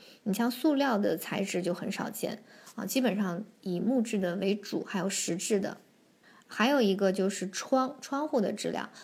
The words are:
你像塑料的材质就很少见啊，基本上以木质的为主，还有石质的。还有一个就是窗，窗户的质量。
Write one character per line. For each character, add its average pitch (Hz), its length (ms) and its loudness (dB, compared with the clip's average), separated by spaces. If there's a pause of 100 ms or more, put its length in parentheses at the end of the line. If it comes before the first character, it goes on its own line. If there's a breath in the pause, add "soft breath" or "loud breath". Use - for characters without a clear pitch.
(220 loud breath)
你 196 100 -2
像 233 180 2
塑 302 240 2
料 269 220 2
的 202 220 2
材 - 260 -2
质 190 160 -2
就 175 140 0
很 - 180 -6
少 - 160 -4
见 - 340 -6 (320 loud breath)
啊， - 120 -8
基 254 160 0
本 214 120 2
上 196 300 -2 (160)
以 180 180 -4
木 247 220 2
质 220 180 0
的 180 180 0
为 196 180 2
主， 202 280 -4
还 - 160 -4
有 185 120 0
石 185 260 -2
质 202 240 0
的。 - 160 -4 (720 loud breath)
还 226 240 2
有 285 100 4
一 196 160 4
个 196 160 4
就 190 160 2
是 202 220 -4
窗， 262 500 0
窗 285 260 -4
户 302 140 2
的 190 100 2
质 208 200 -4
量。 - 180 -4 (160 loud breath)